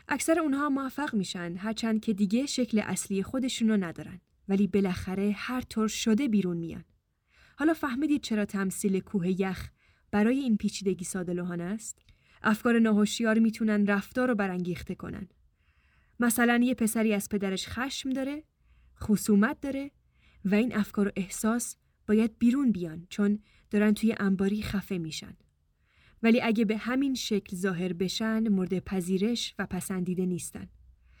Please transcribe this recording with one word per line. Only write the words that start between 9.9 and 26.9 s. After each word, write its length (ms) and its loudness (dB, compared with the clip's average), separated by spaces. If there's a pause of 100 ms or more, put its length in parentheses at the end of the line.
برای 280 4
این 180 2
پیچیدگی 480 -2
ساده 280 -4
لوحانه 300 -4
است؟ 360 -8 (440)
افکار 360 4
ناهوشیار 600 4
می‌تونن 480 2
رفتار 400 0
رو 80 2
برانگیخته 600 -4
کنن. 320 -12 (920)
مثلاً 440 4
یه 100 2
پسری 400 0
از 160 -4
پدرش 380 -4
خشم 420 -8
داره، 340 -4 (560)
خصومت 600 2
داره 300 -6 (540)
و 100 2
این 200 2
افکار 320 0
و 80 -4
احساس 600 -4 (300)
باید 320 2
بیرون 320 4
بیان 380 -6
چون 300 0 (300)
دارن 240 4
توی 260 2
انباری 420 0
خفه 360 -4
می‌شن. 400 -10 (840)
ولی 180 6
اگه 240 2
به 120 0
همین 380 -2